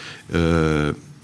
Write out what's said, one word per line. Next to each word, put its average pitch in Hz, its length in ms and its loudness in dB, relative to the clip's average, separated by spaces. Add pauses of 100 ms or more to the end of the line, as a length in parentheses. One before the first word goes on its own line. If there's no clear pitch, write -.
(360)
Euh, 80 560 2 (320)